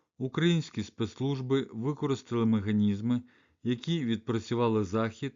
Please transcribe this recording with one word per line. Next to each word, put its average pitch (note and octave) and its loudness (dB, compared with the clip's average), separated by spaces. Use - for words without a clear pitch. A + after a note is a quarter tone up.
Українські D#3 0
спецслужби C3 -2
використали B2 -2
механізми, G#2+ 2
які C3 -2
відпрацювали A2+ 0
Захід A2+ -4